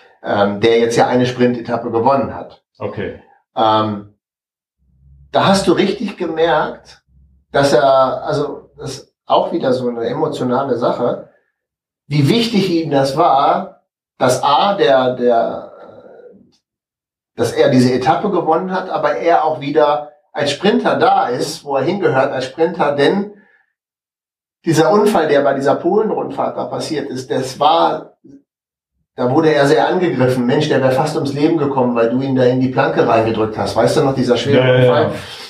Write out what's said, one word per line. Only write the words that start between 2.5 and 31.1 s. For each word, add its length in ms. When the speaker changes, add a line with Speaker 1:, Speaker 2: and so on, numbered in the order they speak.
Speaker 2:
Okay. 420
Speaker 1:
Ähm, 580
da 160
hast 180
du 60
richtig 440
gemerkt, 840
dass 220
er, 500
also 540
das 120
ist 240
auch 260
wieder 220
so 140
eine 180
emotionale 720
Sache, 500
wie 240
wichtig 400
ihm 200
das 280
war, 640
dass 240
A, 340
der, 400
der, 560
dass 160
er 180
diese 220
Etappe 380
gewonnen 420
hat, 180
aber 260
er 280
auch 160
wieder 500
als 200
Sprinter 440
da 320
ist, 360
wo 120
er 80
hingehört 480
als 140
Sprinter, 480
denn 380
dieser 280
Unfall, 360
der 120
bei 140
dieser 220
Polen-Rundfahrt 800
da 80
passiert 440
ist, 220
das 280
war, 600
da 140
wurde 240
er 120
sehr 220
angegriffen. 560
Mensch, 240
der 140
wäre 100
fast 240